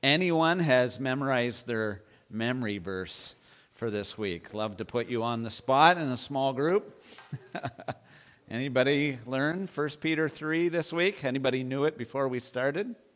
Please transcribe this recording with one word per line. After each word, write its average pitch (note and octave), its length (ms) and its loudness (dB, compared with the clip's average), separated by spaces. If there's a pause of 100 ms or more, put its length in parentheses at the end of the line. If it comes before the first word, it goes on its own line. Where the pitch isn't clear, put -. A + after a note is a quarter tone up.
anyone D#3+ 560 4
has B2+ 420 4
memorized C3 680 -2
their A2 340 -2 (260)
memory A2+ 520 -2
verse F#2 560 -8 (400)
for A#2 160 -4
this G2+ 260 -4
week? F#2+ 380 -6
Love G#2+ 220 -4
to A2 80 -6
put A#2+ 240 -4
you A#2+ 120 -2
on A#2 220 -2
the A2 80 -6
spot D#3 480 6
in D3 100 -2
a B2 80 -2
small C3+ 360 -2
group. D#3+ 520 0 (480)
<laughs> - 960 -12
Anybody C3+ 760 2
learn D3+ 400 -2
First D3 340 -4
Peter D#3+ 260 0
three D#3+ 420 0
this D#3+ 220 -2
week? F3+ 320 0
Anybody C3 380 0
knew C3 220 -2
it D3+ 160 0
before C3+ 280 -2
we B2+ 120 -2
started? C#3+ 560 -2 (200)